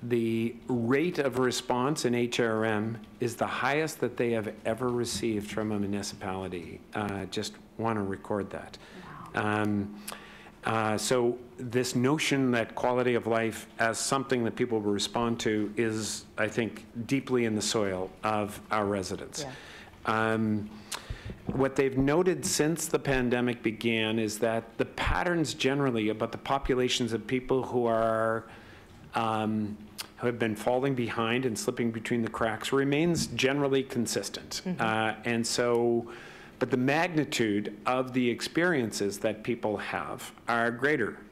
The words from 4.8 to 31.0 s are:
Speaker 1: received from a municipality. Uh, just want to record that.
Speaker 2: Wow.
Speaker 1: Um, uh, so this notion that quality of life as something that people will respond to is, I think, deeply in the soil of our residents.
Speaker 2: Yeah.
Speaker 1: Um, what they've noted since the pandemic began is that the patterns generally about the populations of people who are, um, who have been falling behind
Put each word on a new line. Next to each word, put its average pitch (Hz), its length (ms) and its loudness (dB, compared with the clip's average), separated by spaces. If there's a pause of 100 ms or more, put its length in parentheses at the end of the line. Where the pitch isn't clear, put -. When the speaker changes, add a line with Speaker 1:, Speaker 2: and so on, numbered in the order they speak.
Speaker 1:
received 117 640 0
from 107 200 -2
a 104 80 0
municipality. 95 1000 -4 (160)
Uh, 98 300 -2
just 104 280 -6 (240)
want 113 200 0
to 104 60 0
record 98 480 -2
that. - 260 -12 (580)
Speaker 2:
Wow. 107 280 0
Speaker 1:
Um, 104 320 0 (680)
uh, 110 340 2
so 120 400 2 (200)
this 123 380 0
notion 135 560 4
that 113 240 0
quality 123 400 4
of 110 120 2
life 113 400 0 (120)
as 113 180 2
something 131 480 0
that 107 100 -2
people 113 240 0
will 104 120 0
respond 117 500 0
to 107 340 0
is, 110 500 -2 (120)
I 107 100 2
think, 104 380 -4 (220)
deeply 127 380 2
in 107 100 2
the 104 60 0
soil 98 480 0 (140)
of 104 380 0 (100)
our 107 140 2
residents. 101 600 -4 (600)
Speaker 2:
Yeah. 110 260 2
Speaker 1:
Um, 107 380 0 (800)
what 135 280 0
they've 131 220 2
noted 147 480 4
since 156 420 0
the 151 120 0
pandemic 123 640 2
began 113 540 2
is 107 220 0
that 113 380 0
the 127 80 2
patterns 170 680 0
generally 123 560 2
about 110 220 0
the - 60 -10
populations 127 760 0
of 110 160 -2
people 127 360 0
who 120 220 0
are, 113 600 2 (680)
um, 107 640 0 (400)
who 120 100 0
have 120 100 0
been - 180 0
falling 127 380 2
behind 117 520 0